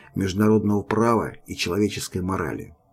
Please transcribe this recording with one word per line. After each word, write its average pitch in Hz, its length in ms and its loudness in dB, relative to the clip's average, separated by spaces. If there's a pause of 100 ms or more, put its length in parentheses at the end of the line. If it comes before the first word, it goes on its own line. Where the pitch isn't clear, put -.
(160)
международного 101 680 2
права 107 520 0 (120)
и - 100 -8
человеческой 98 680 -2
морали». 90 540 -4 (180)